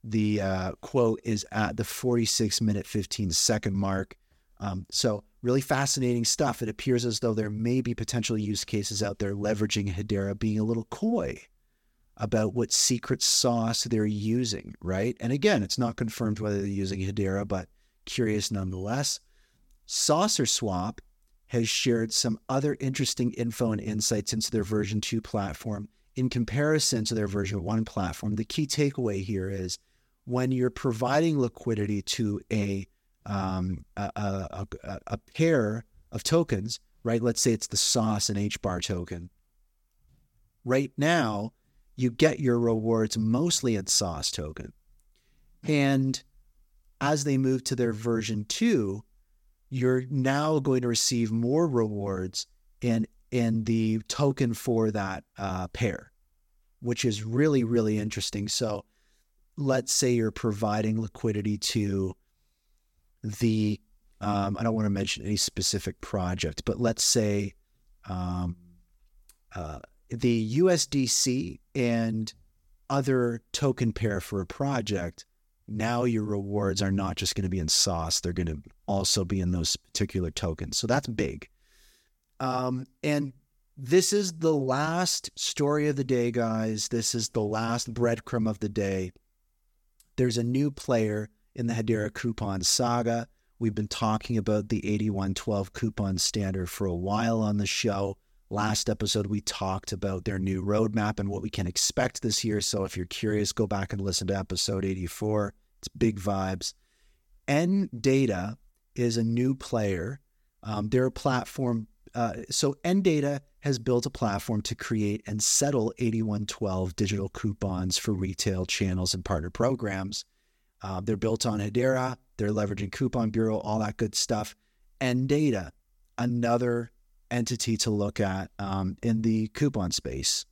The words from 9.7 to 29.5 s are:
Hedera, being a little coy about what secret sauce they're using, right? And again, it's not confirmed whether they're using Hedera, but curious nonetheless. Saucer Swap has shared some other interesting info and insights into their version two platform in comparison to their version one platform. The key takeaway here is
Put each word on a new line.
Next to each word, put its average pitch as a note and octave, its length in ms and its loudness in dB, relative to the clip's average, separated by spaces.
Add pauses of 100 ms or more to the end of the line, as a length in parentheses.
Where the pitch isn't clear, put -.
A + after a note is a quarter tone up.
Hedera, G2 440 -2
being G#2+ 220 2
a G#2+ 40 2
little A2+ 220 0
coy - 540 -2 (760)
about A2 360 0
what A#2 180 0
secret - 500 2
sauce A#2 600 2
they're A2 220 2
using, G#2+ 720 -2
right? F#2+ 400 -2
And A#2 140 -2
again, D3 300 4
it's - 140 -2
not A#2 200 -2
confirmed G#2+ 420 -2
whether G#2+ 180 -2
they're G2 100 -2
using G2 340 -2
Hedera, G2 440 0
but F#2 220 -4 (380)
curious G#2+ 460 0
nonetheless. G2 680 -2 (680)
Saucer - 600 2
Swap G2 560 -2 (460)
has A#2 200 0
shared A2+ 460 0
some A2+ 340 0
other C#3 320 0
interesting C3 540 0
info A#2 400 0
and G#2 80 -2
insights G#2+ 500 -2
into A2 180 -2
their A2 140 0
version G#2 380 0
two A#2 180 -2
platform G#2 680 -6 (260)
in B2+ 140 0
comparison B2+ 760 2
to G#2 100 -2
their G#2+ 140 0
version G2 360 -2
one A2+ 200 0
platform. G#2 520 -4
The A2 100 -2
key - 200 -2
takeaway C3+ 560 0
here F#2+ 280 -2
is F#2+ 280 -4 (460)